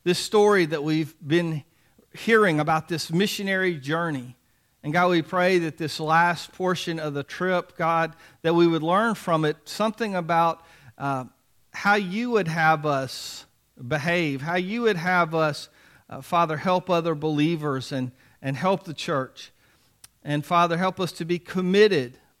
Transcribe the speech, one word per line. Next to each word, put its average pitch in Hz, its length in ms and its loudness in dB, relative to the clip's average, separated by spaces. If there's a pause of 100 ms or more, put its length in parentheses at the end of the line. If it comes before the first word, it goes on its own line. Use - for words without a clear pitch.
this 175 160 0
story 208 480 4
that 151 160 -4
we've 156 320 -2 (100)
been 160 380 0 (520)
hearing 208 460 4
about 160 280 0
this 165 240 -6
missionary 190 640 0
journey. 139 600 -4 (460)
And 147 100 -6
God, 180 180 4
we 175 120 2
pray 180 380 2
that 160 180 -4
this 151 200 -6
last 165 540 2
portion 175 460 -4
of 151 160 -6
the 143 80 -4
trip, 180 540 -4
God, 165 380 0 (280)
that 165 120 2
we 170 120 6
would 165 160 2
learn 196 320 2
from 160 300 0
it 151 200 0
something 214 500 -4
about, 165 500 0 (340)
uh, 139 260 -4 (480)
how 202 220 2
you 208 360 -2
would 202 180 0
have 160 380 2
us - 600 -6 (420)
behave, 151 540 -2
how 170 140 -4
you 196 260 -4
would 214 140 2
have 170 380 0
us, 156 340 -2 (400)
uh, - 120 -12
Father, 160 360 0
help 185 340 0
other 165 240 0
believers 151 800 -2
and, 127 200 -4 (300)
and 135 140 -4
help 185 280 0
the 165 100 -12
church. - 580 -6 (680)
And 147 220 -4
Father, 170 320 2
help 185 240 -2
us 180 120 -4
to - 120 -10
be 175 140 -2
committed, 185 800 2 (220)